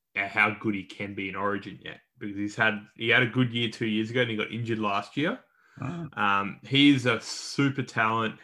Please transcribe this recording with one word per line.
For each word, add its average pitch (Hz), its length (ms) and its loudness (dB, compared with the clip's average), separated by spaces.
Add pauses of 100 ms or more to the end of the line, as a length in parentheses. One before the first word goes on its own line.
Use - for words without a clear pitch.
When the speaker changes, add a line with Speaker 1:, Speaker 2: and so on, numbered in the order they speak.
(140)
Speaker 1:
at 98 160 -2
how 107 200 4 (100)
good 107 160 -2
he 95 80 -6
can 101 280 -10
be 98 160 -6
in 92 60 -8
Origin 101 480 -4
yet. 82 160 -12 (220)
Because 104 160 -8
he's 104 180 -4
had, 110 400 0
he 117 140 -4
had 120 160 6
a - 20 2
good 120 260 2
year 120 160 0
two 113 180 -4
years 110 240 0
ago 123 100 2
and 117 100 2
he 110 60 -2
got - 160 -2
injured 113 260 -2
last 101 380 -2
year. 180 240 0 (400)
Speaker 2:
Wow. 170 320 -6
Speaker 1:
Um, 101 500 0
he 143 320 6
is 123 120 0
a 113 140 2
super - 600 -2
talent 110 600 0